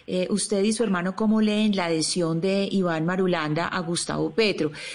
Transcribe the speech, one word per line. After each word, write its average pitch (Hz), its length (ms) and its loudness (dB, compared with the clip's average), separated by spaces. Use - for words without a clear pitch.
Eh, 185 220 -2
usted 196 340 0
y 220 120 2
su 226 100 -2
hermano, 190 320 -2
¿cómo 220 240 2
leen 214 340 2
la 180 120 0
adhesión 165 560 0
de 196 280 0
Iván 165 360 0
Marulanda 175 600 0
a 185 140 -4
Gustavo 160 540 -2
Petro? 170 380 2